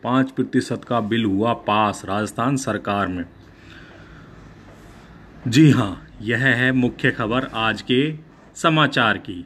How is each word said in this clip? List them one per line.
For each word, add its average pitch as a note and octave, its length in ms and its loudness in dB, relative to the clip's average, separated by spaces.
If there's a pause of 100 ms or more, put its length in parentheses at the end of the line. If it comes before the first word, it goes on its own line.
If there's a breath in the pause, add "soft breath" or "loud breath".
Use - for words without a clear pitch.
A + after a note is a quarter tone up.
पाँच C3 260 0
प्रतिशत B2 540 -4
का A#2+ 160 -2
बिल A2+ 240 -2
हुआ G2+ 280 0 (140)
पास G#2 380 0
राजस्थान G#2+ 540 -2
सरकार G2+ 500 -2
में। F2+ 160 -6 (2250 loud breath)
जी C3+ 260 6
हाँ, G2+ 360 0 (160)
यह A#2 240 -2
है B2+ 260 2
मुख्य B2 380 0
खबर B2 460 -2
आज A2 260 -2
के B2+ 180 0 (560)
समाचार C3+ 600 2
की। F2+ 280 -12